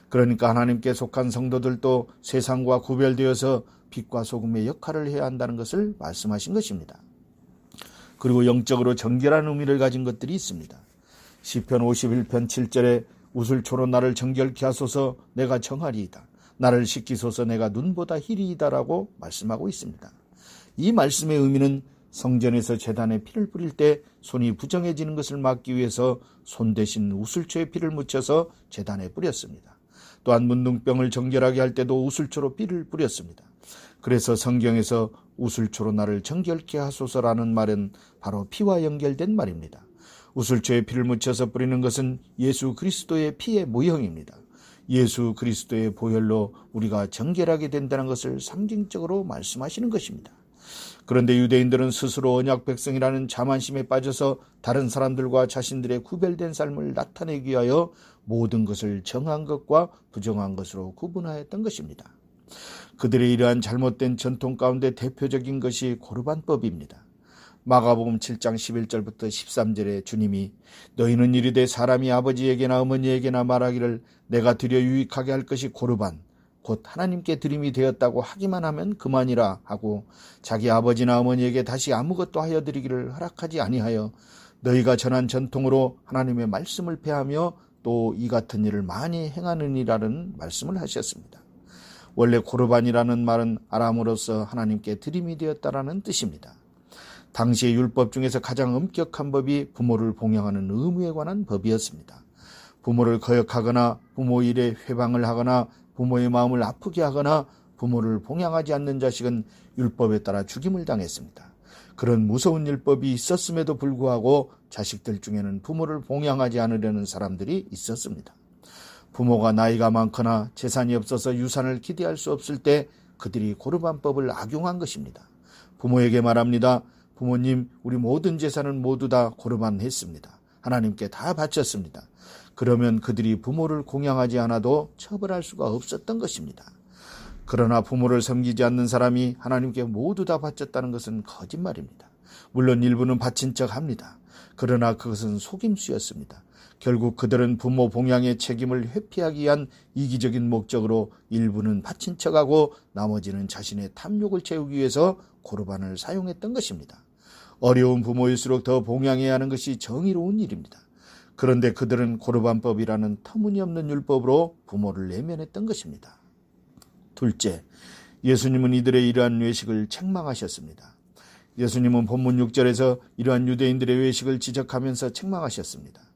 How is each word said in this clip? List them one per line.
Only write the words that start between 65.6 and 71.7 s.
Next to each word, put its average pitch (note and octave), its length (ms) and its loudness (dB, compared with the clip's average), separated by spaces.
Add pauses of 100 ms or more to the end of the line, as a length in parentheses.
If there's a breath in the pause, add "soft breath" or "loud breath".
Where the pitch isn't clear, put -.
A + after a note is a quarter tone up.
고르반법입니다. B2 1080 -4 (580 loud breath)
마가복음 A#2 560 4
칠 A#2 200 -8
장 A2+ 180 -2
십일 A2+ 300 -6
절부터 A2 420 -6
십삼 A2 460 -2
절에 G2+ 260 -4
주님이 G2 520 -2 (420 loud breath)
"너희는 A#2+ 400 4
이르되 B2 300 4
사람이 B2+ 460 2